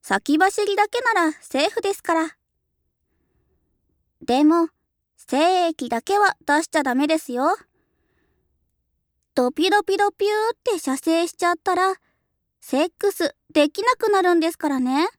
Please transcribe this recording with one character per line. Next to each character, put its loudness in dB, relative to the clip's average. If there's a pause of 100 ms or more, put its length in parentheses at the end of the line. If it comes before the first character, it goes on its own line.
先 0
走 0
り -2
だ 0
け -4 (140)
な 2
ら 0
セ -2
ー 0
フ -6
で -2
す -12
か -2
ら。 -2 (1800)
で 0
も、 4 (500)
精 0
液 -8
だ -4
け 0
は 2
出 2
し -12
ち -20
ゃ 2
ダ 0
メ 2
で 2
す -8
よ。 0 (1800)
ド 0
ピ 0
ド 2
ピ -2
ド 0
ピ -6
ュ 0
ー 0 (240)
っ -20
て -2
射 -4
精 0
し -12
ち -6
ゃ 2
っ 0
た 0
ら、 0 (680)
セ -2
ッ -8
ク -2
ス -4 (180)
で 4
き -10
な 2
く -2
な 2
る 4
ん 2
で 0
す -12
か -2
ら -2
ね。 0 (100)